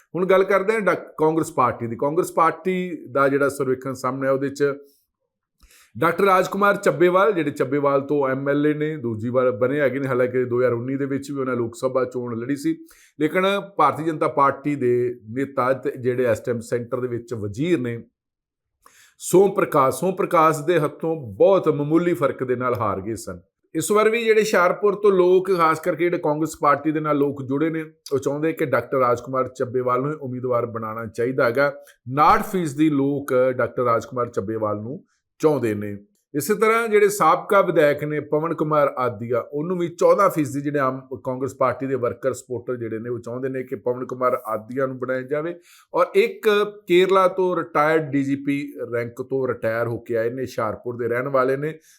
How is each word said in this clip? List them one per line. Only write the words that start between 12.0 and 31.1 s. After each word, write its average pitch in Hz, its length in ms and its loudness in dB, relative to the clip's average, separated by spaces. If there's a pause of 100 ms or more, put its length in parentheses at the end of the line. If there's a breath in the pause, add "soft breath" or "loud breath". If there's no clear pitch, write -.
ਚੋਣ 120 340 -8
ਲੜੀ 135 180 -4
ਸੀ, 160 200 -2 (440 soft breath)
ਲੇਕਿਨ 156 240 0 (320)
ਭਾਰਤੀ 143 280 2
ਜਨਤਾ 160 240 -2
ਪਾਰਟੀ 139 460 0
ਦੇ 123 460 0 (100)
ਨੇਤਾ 131 420 -2
ਤੇ 135 180 -4
ਜਿਹੜੇ 127 400 0
ਇਸ 107 100 0
ਟਾਈਮ 117 200 -4
ਸੈਂਟਰ 120 400 -6
ਦੇ 123 80 -4
ਵਿੱਚ 120 260 -8
ਵਜ਼ੀਰ 113 440 -2
ਨੇ 117 260 -6 (1120 soft breath)
ਸੋਮ 185 320 4
ਪ੍ਰਕਾਸ਼, 139 460 2
ਸੋਮ 185 200 -2
ਪ੍ਰਕਾਸ਼ 160 460 2
ਦੇ 165 160 2
ਹੱਥੋਂ 156 380 -2
ਬਹੁਤ 160 520 4
ਮਾਮੂਲੀ 156 460 2
ਫਰਕ 135 300 -2
ਦੇ 123 120 0
ਨਾਲ 123 180 0
ਹਾਰ 101 260 -2
ਗਏ 107 140 -6
ਸਨ। 90 260 -12 (340)
ਇਸ 160 160 -2
ਵਾਰ 214 200 4
ਵੀ 233 140 -2
ਜਿਹੜੇ 220 160 4
ਹੁਸ਼ਿਆਰਪੁਰ 190 540 2
ਤੋਂ 202 180 4
ਲੋਕ, 185 440 4
ਖਾਸ 160 240 4
ਕਰਕੇ 165 240 -2
ਜਿਹੜੇ 175 140 0
ਕਾਂਗਰਸ 156 420 -2
ਪਾਰਟੀ 147 320 2
ਦੇ 156 80 0
ਨਾਲ 151 160 0
ਲੋਕ 139 260 0
ਜੁੜੇ 143 280 0
ਨੇ, 160 140 -6 (280)
ਉਹ 135 60 2
ਚਾਹੁੰਦੇ 147 340 -2
ਕਿ 160 120 -2
ਡਾਕਟਰ 127 340 -2
ਰਾਜਕੁਮਾਰ 127 500 0
ਚੱਬੇਵਾਲ 123 540 -2
ਨੂੰ 147 100 -2
ਉਮੀਦਵਾਰ 123 540 -4
ਬਣਾਉਣਾ 113 400 -8
ਚਾਹੀਦਾ 127 380 -2